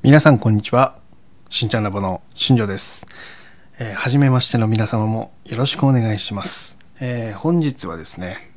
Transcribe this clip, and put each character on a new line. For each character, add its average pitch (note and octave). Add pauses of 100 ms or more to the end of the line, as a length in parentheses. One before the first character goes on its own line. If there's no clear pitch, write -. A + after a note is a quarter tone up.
皆 D3
さ -
ん、 B2+
こ -
ん G#2+
に G#2
ち -
は。 B2+ (500)
し -
ん -
ち G#2
ゃ A2+
ん -
ラ G#2
ボ G2
の F#2 (120)
新 -
庄 A2
で G2
す。 - (720)
え A2
ー、 -
初 B2+
め C#3
ま B2+
し -
て B2
の A2
皆 A2
様 G#2+
も A2 (120)
よ A2+
ろ C3+
し -
く -
お C3+
願 A2+
い G2+
し -
ま G2
す。 - (220)
え A#2+
ー、 G2
本 E3+
日 C#3+
は E2+
で D#2+
す -
ね F2+